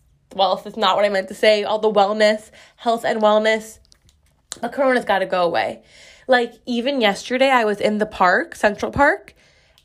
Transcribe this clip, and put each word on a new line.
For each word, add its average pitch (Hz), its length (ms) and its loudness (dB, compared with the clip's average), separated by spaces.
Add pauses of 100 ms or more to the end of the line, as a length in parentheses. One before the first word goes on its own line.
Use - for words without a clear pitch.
(340)
Wealth 190 320 0
is 208 120 -14
not 190 180 2
what 208 100 2
I 202 40 0
meant 190 180 -2
to 208 80 -16
say. 214 280 2
All 214 160 -4
the 214 120 0
wellness, 208 580 2 (280)
health 233 280 -2
and 226 160 -2
wellness. 214 560 0 (840)
But 240 140 -10
corona's 254 320 0
gotta 190 220 0
go 185 160 -2
away. 117 400 -4 (440)
Like, 240 260 2 (120)
even 247 360 -4
yesterday, 247 500 0
I 240 140 2
was 202 140 -2
in 214 200 0
the 208 80 -2
park, 196 480 0
Central 214 360 -2
Park, 302 440 0 (500)